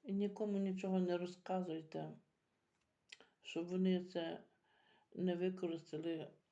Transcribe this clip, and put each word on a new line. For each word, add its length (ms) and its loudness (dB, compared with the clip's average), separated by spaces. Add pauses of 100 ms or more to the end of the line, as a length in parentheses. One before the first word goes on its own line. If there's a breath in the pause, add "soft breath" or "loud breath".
І 100 -2
нікому 440 0
нічого 420 2
не 180 4
розказуйте, 920 -4 (1300 loud breath)
щоб 260 -4
вони 380 4
це 380 -4 (720 soft breath)
не 200 2
використали 960 -2 (200)